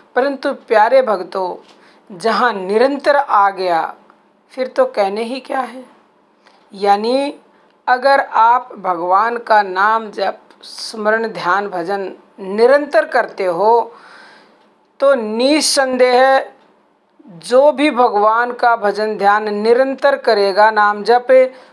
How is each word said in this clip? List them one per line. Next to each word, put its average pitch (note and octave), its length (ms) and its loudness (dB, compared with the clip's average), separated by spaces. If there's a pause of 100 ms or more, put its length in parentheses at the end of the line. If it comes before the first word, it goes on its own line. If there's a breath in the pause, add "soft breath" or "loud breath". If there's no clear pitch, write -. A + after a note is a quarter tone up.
(140 soft breath)
परंतु C#4 380 -2
प्यारे A#3+ 500 2
भक्तों, F#3 680 -6 (460 soft breath)
जहाँ A3+ 340 0
निरंतर A#3+ 640 0
आ G#3 340 2
गया F3+ 440 -4 (560)
फिर B3+ 160 -6
तो B3+ 200 0
कहने G#3 360 -4
ही B3 180 -8
क्या C4+ 200 -8
है। B3 240 -10 (880 soft breath)
यानी A3 600 0 (540 soft breath)
अगर C4+ 320 2
आप A#3+ 480 2 (100)
भगवान F#3 600 -2
का A3 240 2
नाम G#3 480 -2
जप, G3+ 300 -6 (220)
स्मरण, A3 680 -4
ध्यान, F#3 400 -4
भजन F#3 440 -8 (280)
निरंतर C4 640 0
करते G#3+ 400 -4
हो G3 520 0 (1040 loud breath)
तो C#4 140 4
निसंदेह B3+ 1400 2 (760)
जो B3 460 2
भी C#4+ 180 0
भगवान A3+ 640 0
का A#3+ 240 0
भजन G#3 400 -2
ध्यान G#3 380 0
निरंतर C4 640 0
करेगा, G#3 540 2
नाम G#3 320 0
जप, B3+ 500 4 (200 loud breath)